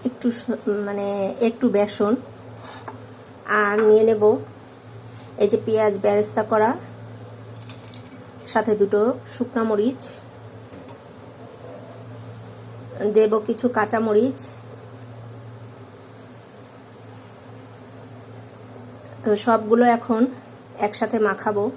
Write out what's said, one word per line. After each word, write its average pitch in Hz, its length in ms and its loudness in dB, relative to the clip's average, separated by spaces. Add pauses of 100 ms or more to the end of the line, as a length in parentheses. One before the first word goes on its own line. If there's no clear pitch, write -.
একটু - 220 -4
স-, 233 280 -4 (280)
মানে 202 200 -2 (420)
একটু 233 180 0 (100)
বেসন, 202 360 4 (1500)
আর 208 140 2 (140)
নিয়ে 214 200 8
নেব 214 140 4 (1200)
এই 208 60 6
যে 220 160 4
পেঁয়াজ 214 300 4 (100)
বেরেস্তা 208 460 4
করা, 220 200 6 (1800)
সাথে 214 280 4
দুটো 202 200 4 (340)
শুকনা 240 300 -2
মরিচ, 220 380 2 (3000)
দেব 214 180 8 (160)
কিছু 233 180 0 (100)
কাঁচা 214 300 2
মরিচ। 220 320 0 (4000)
তো 220 140 0
সবগুলো 226 480 4 (120)
এখন 233 240 0 (680)
একসাথে 214 320 -2
মাখাবো। 208 460 2 (120)